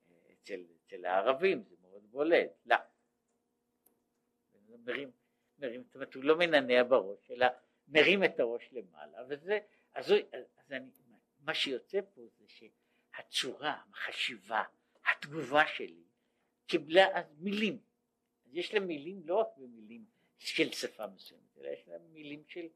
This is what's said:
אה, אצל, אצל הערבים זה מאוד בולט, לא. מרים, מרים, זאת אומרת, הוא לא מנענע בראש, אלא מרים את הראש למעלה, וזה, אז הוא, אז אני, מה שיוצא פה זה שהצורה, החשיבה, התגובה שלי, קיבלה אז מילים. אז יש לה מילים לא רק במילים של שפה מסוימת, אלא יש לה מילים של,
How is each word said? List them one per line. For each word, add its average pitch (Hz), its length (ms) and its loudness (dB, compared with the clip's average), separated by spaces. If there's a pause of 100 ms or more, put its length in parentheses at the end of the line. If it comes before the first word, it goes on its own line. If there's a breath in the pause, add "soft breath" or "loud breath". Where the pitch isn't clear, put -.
(100)
אה, 87 220 -20
אצל, 92 340 -12 (200)
אצל 92 180 -16
הערבים 127 580 2
זה - 180 -20
מאוד - 300 -20
בולט, 143 400 2 (160)
לא. 117 100 4 (2000)
מרים, 127 260 -6 (480)
מרים, 127 260 -8
זאת - 100 -20
אומרת, 131 200 -12
הוא 131 100 -10
לא 156 140 6
מנענע 135 440 4
בראש, 110 480 2
אלא 123 160 2 (420)
מרים 156 360 6
את - 160 0
הראש 117 320 -2
למעלה, 82 560 -16
וזה, 165 300 -4 (360 soft breath)
אז 135 160 -4
הוא, 208 80 8 (140)
אז - 400 -16
אני, 131 180 -12 (560)
מה 156 80 -4
שיוצא 143 460 -4 (140)
פה 123 80 -20 (160)
זה 104 100 -20
שהצורה, - 1400 -10
החשיבה, - 720 -6 (420)
התגובה 147 640 2
שלי, 85 380 -10 (640)
קיבלה 170 520 4
אז 170 60 -6 (140)
מילים. 202 400 -4 (680)
אז 127 100 -14
יש 175 180 -8
לה 208 60 2
מילים 175 440 -8
לא 170 100 -4
רק 220 220 0
במילים 117 480 -20 (340)
של 147 340 -2
שפה - 340 -10
מסוימת, - 520 -20
אלא 69 100 -14
יש - 200 -12
לה 165 100 -16
מילים 151 480 -18
של, 170 300 -14